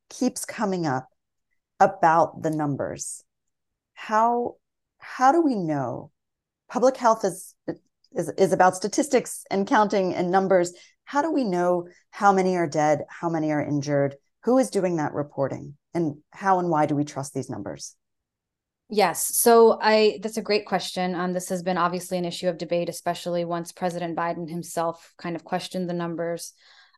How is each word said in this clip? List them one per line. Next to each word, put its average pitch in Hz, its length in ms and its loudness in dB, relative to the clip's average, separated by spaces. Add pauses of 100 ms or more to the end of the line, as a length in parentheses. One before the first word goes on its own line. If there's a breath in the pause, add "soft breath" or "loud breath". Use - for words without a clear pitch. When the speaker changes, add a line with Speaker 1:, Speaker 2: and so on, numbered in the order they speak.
(100)
Speaker 1:
keeps - 340 -4
coming 185 420 -4
up 131 220 -2 (720)
about 170 640 4
the 160 60 0
numbers, 143 760 -4 (680)
how, 233 640 0 (420)
how - 340 4
do 339 100 4
we 277 140 2
know? 147 560 -4 (560)
Public 254 300 2
health 226 260 2
is, 180 320 -6 (560)
is, 165 260 -4
is 180 140 4
about 185 240 4
statistics - 720 -2
and 196 160 -2
counting 208 480 2
and 175 180 -2
numbers. 185 420 2 (320 loud breath)
How 285 160 0
do 320 100 -4
we 277 140 0
know 175 420 0 (240 loud breath)
how 202 220 4
many 185 240 2
are 170 100 0
dead, 147 400 2
how - 220 -8
many 156 240 -2
are 147 100 0
injured? 143 540 -2 (260)
Who 247 140 4
is 233 120 2
doing 180 280 -2
that 151 160 -2
reporting? 139 640 -6 (160)
And 156 240 -2 (140)
how 190 280 0
and 175 100 -2
why 151 160 2
do 147 100 -2
we 147 100 -2
trust 139 280 -10
these 131 160 -6
numbers? - 460 -12 (960)
Speaker 2:
Yes, 196 460 0
so 226 420 8
I, 214 440 4
that's 220 140 -8
a 214 40 -2
great 208 240 0
question. 180 480 -4
Um, 180 180 -2
this 180 180 -6
has 185 120 -4
been 180 160 -2
obviously 175 400 -2
an 175 80 -4
issue 170 220 -6
of 165 100 -2
debate, 170 320 -2
especially 175 560 -4
once 170 260 -6
President 170 460 -6
Biden 170 320 -4
himself 170 640 -6
kind 170 200 -8
of 156 80 -12
questioned 185 440 -6
the 175 60 -6
numbers. 170 600 -6 (440 soft breath)